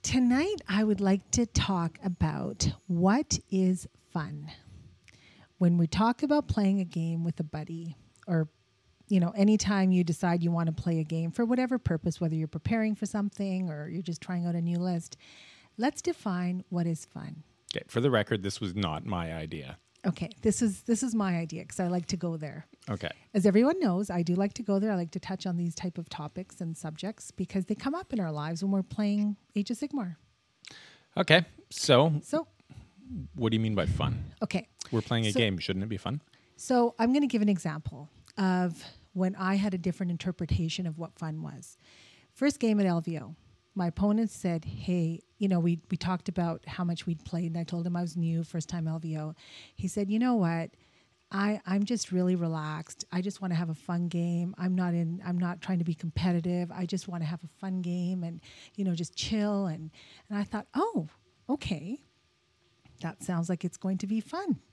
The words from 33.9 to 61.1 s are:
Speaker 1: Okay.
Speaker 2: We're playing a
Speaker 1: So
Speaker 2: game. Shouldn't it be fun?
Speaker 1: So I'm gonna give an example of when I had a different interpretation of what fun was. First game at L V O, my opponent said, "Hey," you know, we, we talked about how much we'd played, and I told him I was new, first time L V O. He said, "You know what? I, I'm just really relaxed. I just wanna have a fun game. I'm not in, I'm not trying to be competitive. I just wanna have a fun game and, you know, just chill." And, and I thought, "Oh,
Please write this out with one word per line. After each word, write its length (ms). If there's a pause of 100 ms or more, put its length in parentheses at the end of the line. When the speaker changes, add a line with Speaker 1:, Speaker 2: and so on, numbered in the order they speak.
Speaker 1:
Okay. 280 (200)
Speaker 2:
We're 120
playing 260
a 60
Speaker 1:
So 60
Speaker 2:
game. 180
Shouldn't 260
it 60
be 80
fun? 240 (340)
Speaker 1:
So 420
I'm 140
gonna 160
give 140
an 80
example 600 (280)
of 440 (300)
when 240
I 200
had 180
a 40
different 360
interpretation 760
of 100
what 220
fun 220
was. 360 (540)
First 300
game 180
at 60
L 160
V 180
O, 160 (400)
my 120
opponent 440
said, 340
"Hey," 540 (180)
you 100
know, 120
we, 200 (100)
we 60
talked 320
about 400
how 160
much 220
we'd 180
played, 220
and 120
I 60
told 240
him 80
I 60
was 160
new, 260
first 240
time 220
L 100
V 180
O. 180 (400)
He 120
said, 220
"You 100
know 160
what? 360 (600)
I, 340
I'm 200
just 260
really 240
relaxed. 760
I 100
just 200
wanna 140
have 140
a 60
fun 340
game. 480
I'm 180
not 200
in, 280
I'm 140
not 240
trying 160
to 80
be 80
competitive. 800
I 140
just 200
wanna 180
have 180
a 40
fun 340
game 420
and, 180 (340)
you 80
know, 120
just 200
chill." 520
And, 240 (380)
and 80
I 60
thought, 300
"Oh, 340 (400)